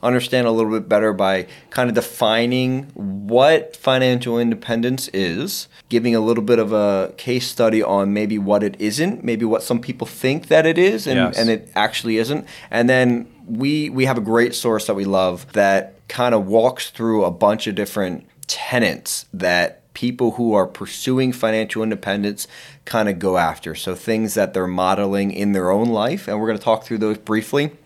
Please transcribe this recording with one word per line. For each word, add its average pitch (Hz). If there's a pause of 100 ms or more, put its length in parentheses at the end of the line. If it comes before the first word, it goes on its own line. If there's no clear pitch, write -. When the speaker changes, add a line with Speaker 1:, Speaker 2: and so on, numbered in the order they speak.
Speaker 1:
understand 123
a 113
little 113
bit 107
better 107
by 95 (260)
kinda 123
defining 123 (100)
what 104
financial 127
independence 117
is, 95 (220)
giving 117
a 113
little 110
bit 113
of 107
a 101
case 123
study 110
on 98
maybe 107
what 101
it 101
isn't, 120
maybe 117
what 110
some 120
people 120
think 143
that 156
it 165
is, 202
and, 131
Speaker 2:
Yes. 92
Speaker 1:
and 113
it 110
actually 110
isn't. 139 (240)
And 120
then 123 (220)
we, 147
we 131
have 127
a -
great 113
source 110
that 113
we 98
love 92
that 98 (120)
kinda 123
walks 110
through 110
a 90
bunch 101
of 107
different 95 (180)
tenets -
that 90 (180)
people 123
who 117
are 95
pursuing 127
financial 110
independence 104 (380)
kinda 107
go 92
after. 80
So -
things 110
that 98
they're 92
modeling 98
in 101
their 92
own 110
life, 120
and 104
we're 110
gonna 110
talk 110
through 113
those 107
briefly 139 (140)